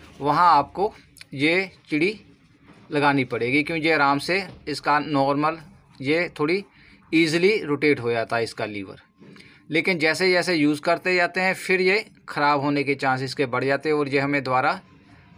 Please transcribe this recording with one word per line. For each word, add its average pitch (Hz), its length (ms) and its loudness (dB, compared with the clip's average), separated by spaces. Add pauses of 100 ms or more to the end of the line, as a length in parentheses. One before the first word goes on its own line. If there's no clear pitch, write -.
(200)
वहाँ 147 280 4
आपको 165 440 2 (420)
ये 170 360 0 (200)
चिड़ी 175 280 0 (720)
लगानी 143 340 2
पड़ेगी, 120 380 -2
क्योंकि 160 240 -4
ये 165 80 4
आराम 143 240 2
से 180 240 -2 (260)
इसका 147 300 0
नॉर्मल, 147 600 0 (420)
ये 156 280 -2 (100)
थोड़ी 175 260 -2 (480)
ईजीली 170 460 2
रोटेट 147 420 0
हो 117 120 -2
जाता 117 240 -2
है 117 80 0
इसका 113 220 -8
लीवर। 101 340 -12 (720)
लेकिन 165 280 0
जैसे 160 320 2
जैसे 180 240 2
यूज़ 147 260 0
करते 175 340 0
जाते 175 260 0
हैं 185 140 0
फिर 185 260 -2
ये 190 240 0 (240)
ख़राब 147 320 0
होने 143 240 0
के 139 120 0
चांस 131 260 -2
इसके 135 240 -4
बढ़ 123 180 -4
जाते 139 240 0
हैं 151 80 2
और 147 120 0
ये 139 120 0
हमें 139 240 -2
दोबारा 131 360 0 (580)